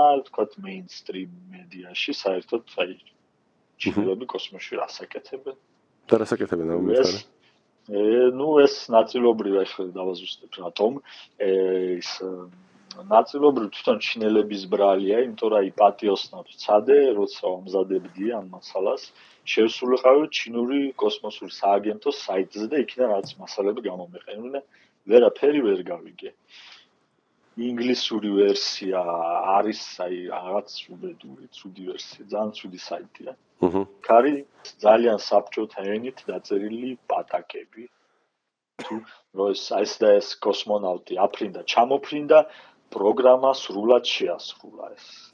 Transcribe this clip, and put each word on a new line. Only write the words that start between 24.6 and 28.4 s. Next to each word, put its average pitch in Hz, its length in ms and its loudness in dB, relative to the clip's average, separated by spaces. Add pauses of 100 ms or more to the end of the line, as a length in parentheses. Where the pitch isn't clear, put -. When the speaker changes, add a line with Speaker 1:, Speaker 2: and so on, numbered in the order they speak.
Speaker 1:
ვერაფერი 123 520 6
ვერ 101 220 2
გავიგე. 85 500 -14 (1200)
ინგლისური 120 760 -2
ვერსია 98 680 2 (480)